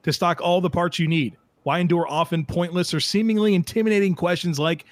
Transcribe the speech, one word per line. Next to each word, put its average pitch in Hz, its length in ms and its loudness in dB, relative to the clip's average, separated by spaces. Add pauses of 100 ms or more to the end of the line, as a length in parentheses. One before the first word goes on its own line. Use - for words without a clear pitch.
to 156 100 -2
stock 175 300 0
all 175 180 2
the 180 120 0
parts 175 260 -2
you 160 100 0
need. 156 300 0 (260)
Why 143 140 0
endure 170 320 2
often 160 360 -2
pointless 175 500 -2
or 151 40 0
seemingly 214 540 2
intimidating 202 640 2
questions 175 420 -2
like, 156 340 -2